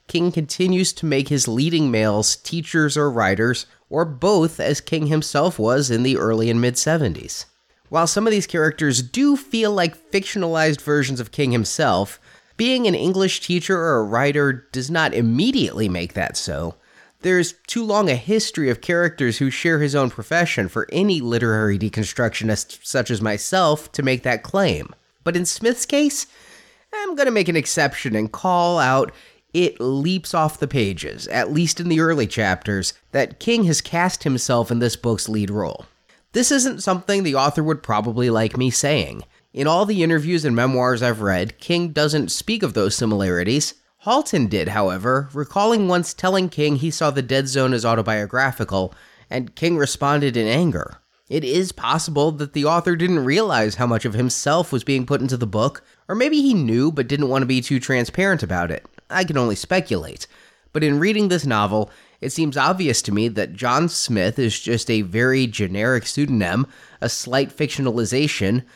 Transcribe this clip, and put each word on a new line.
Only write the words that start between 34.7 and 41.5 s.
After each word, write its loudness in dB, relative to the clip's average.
in 0
this 0
book's -2
lead -2
role. -6
This 2
isn't 0
something 0
the 0
author 2
would 0
probably 0
like 2
me 0
saying. -2
In -2
all 2
the 0
interviews 2
and 2
memoirs 2
I've 0
read, 0